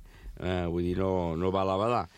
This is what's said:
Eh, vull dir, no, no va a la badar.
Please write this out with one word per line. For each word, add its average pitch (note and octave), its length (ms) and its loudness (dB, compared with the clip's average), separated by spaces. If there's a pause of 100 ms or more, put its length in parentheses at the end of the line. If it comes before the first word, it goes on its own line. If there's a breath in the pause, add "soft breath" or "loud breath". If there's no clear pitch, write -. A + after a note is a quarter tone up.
(400 loud breath)
Eh, F2+ 280 -2
vull E2+ 160 0
dir, F2+ 140 0
no, F#2 400 0
no F#2 140 2
va F#2+ 100 2
a F#2+ 40 2
la F#2+ 120 2
badar. G#2+ 280 2 (120 loud breath)